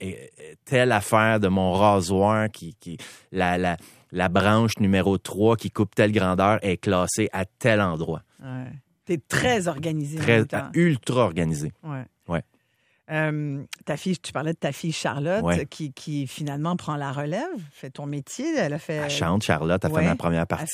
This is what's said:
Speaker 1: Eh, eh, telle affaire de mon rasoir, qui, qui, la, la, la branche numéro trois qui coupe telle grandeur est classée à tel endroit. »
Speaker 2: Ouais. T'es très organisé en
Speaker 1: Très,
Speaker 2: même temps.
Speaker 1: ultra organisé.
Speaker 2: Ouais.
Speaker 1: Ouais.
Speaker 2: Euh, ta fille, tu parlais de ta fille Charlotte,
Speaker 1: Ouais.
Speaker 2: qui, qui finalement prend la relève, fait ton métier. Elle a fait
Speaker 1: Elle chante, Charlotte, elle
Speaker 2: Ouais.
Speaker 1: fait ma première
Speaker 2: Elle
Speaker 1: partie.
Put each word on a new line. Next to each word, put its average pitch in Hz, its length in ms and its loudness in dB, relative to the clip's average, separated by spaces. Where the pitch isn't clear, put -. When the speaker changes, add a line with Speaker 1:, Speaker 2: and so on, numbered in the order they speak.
Speaker 1:
Eh, 85 360 -12
eh, 78 180 -18
telle 127 260 2
affaire 110 480 4
de 101 80 2
mon 92 260 2
rasoir, 101 800 4
qui, 82 280 -14
qui, 82 180 -14
la, 90 260 0
la, 87 200 -2
la 90 180 0
branche 107 500 4
numéro 95 380 4
trois 110 380 2
qui 135 160 -6
coupe 104 240 -2
telle 107 160 4
grandeur 95 520 2
est 92 140 0
classée 92 540 0
à 92 140 -4
tel 110 360 2
endroit. » 82 400 -2
Speaker 2:
Ouais. 127 240 -12
T'es 175 120 -2
très 202 500 0
organisé 156 520 -4
en - 20 -4
Speaker 1:
Très, 117 160 6
Speaker 2:
même 127 100 4
temps. 135 260 -6
Speaker 1:
ultra 143 520 2
organisé. 80 460 0
Speaker 2:
Ouais. 139 200 -8
Speaker 1:
Ouais. 85 140 -2
Speaker 2:
Euh, 151 500 -2
ta 156 120 -4
fille, 185 200 -2
tu - 140 -14
parlais 156 220 -4
de - 40 -6
ta 147 140 -4
fille 160 220 -6
Charlotte, 156 500 -2
Speaker 1:
Ouais. 170 260 0
Speaker 2:
qui, 147 220 -10
qui 143 340 -6
finalement 151 520 -4
prend 151 180 -6
la 143 160 -6
relève, 147 320 -4
fait - 180 -16
ton 147 160 -12
métier. 147 400 -8
Elle 156 160 0
a 156 60 -6
fait - 140 -8
Speaker 1:
Elle 151 160 -4
chante, 104 340 0
Charlotte, 82 400 0
elle 80 80 0
Speaker 2:
Ouais. 78 120 2
Speaker 1:
fait 85 40 4
ma 85 80 2
première 85 260 0
Speaker 2:
Elle 85 60 -2
Speaker 1:
partie. - 260 -4